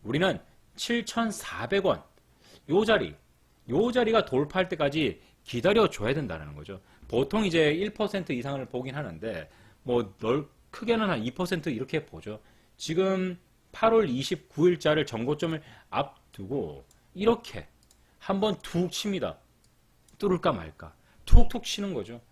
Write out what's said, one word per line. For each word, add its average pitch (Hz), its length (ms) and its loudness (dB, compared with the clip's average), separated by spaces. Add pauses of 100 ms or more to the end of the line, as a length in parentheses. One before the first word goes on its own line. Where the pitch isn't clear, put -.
우리는 156 360 -2 (360)
칠천사백 202 1120 -4
원, - 160 0 (680)
요 196 160 4
자리, 143 300 2 (540)
요 202 220 2
자리가 226 340 2
돌파할 151 440 0
때까지 143 500 0 (240)
기다려줘야 135 720 2
된다는 80 400 -6
거죠. 76 280 -14 (260)
보통 190 380 0
이제 160 280 4
일 202 220 -4
퍼센트 196 360 -4
이상을 135 360 -4
보긴 127 280 -8
하는데, 95 540 -8 (320)
뭐, 120 380 -2
넓-, 131 280 -2 (220)
크게는 220 400 -2
한 117 160 -4
이 123 60 -6
퍼센트 175 380 -4
이렇게 135 360 -6
보죠. - 340 -14 (380)
지금 185 600 -2 (360)
팔월 226 340 4
이십구 143 600 0
일자를 156 360 0
정고점을 147 560 -4 (280)
앞두고 101 960 -8 (280)
이렇게 208 540 -2 (520)
한번 196 400 -2
툭 175 320 -4
칩니다. 156 460 -6 (800)
뚫을까 180 360 0
말까 80 420 -12 (300)
툭툭 - 380 10
치는 202 300 -6
거죠. 113 280 -8 (100)